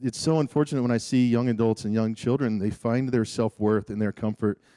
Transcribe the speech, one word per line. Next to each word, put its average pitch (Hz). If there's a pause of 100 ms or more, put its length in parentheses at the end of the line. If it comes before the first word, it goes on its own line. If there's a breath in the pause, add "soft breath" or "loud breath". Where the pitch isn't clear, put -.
it's 127
so 160
unfortunate 143
when 123
I 117
see 127
young 120
adults 113
and 107
young 110
children, 120
they 101
find 120
their 117
self-worth 107
and 107
their 101
comfort 107 (160 soft breath)